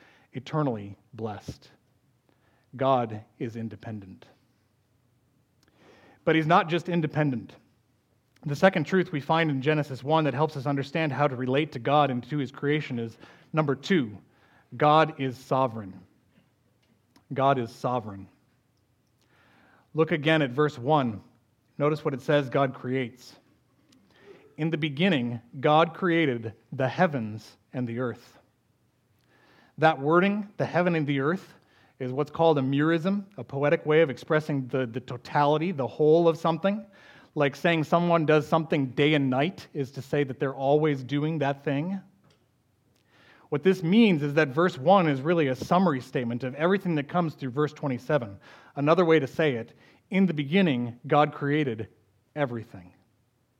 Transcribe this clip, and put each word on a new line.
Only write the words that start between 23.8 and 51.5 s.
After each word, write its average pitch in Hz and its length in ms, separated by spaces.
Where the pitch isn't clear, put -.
"In 156 120
the 160 80
beginning, 143 640
God 156 340
created 143 600
the 131 160
heavens 120 720
and 127 140
the 117 120
earth." 120 400
That 151 220
wording, 190 580
"the 139 80
heaven 175 300
and 156 120
the 143 120
earth," 160 360
is 127 120
what's 139 200
called 165 260
a 135 40
merism, 160 640
a 120 60
poetic 147 420
way 151 160
of 160 80
expressing 147 580
the, 131 180
the 120 140
totality, 151 720
the 135 160
whole 156 400
of 165 100
something. 196 480
Like 143 200
saying 165 280
someone 170 420
does 151 220
something 156 400
day 147 260
and 139 160
night 147 440
is 135 180
to 123 100
say 147 220
that 127 160
they're 135 160
always 139 480
doing 143 360
that 139 240
thing. 165 380
What 143 140
this 185 180
means 185 400
is 147 140
that 156 140
verse 165 280
one 170 300
is 135 140
really 160 260
a 127 80
summary 175 460
statement 120 420
of 127 120
everything 175 400
that 143 140
comes 170 260
through 131 160
verse 143 220
twenty-seven. 127 640
Another 165 300
way 160 140
to 135 80
say 151 260
it, 113 200
in 190 160
the 165 80
beginning, 143 760
God 147 260
created 139 540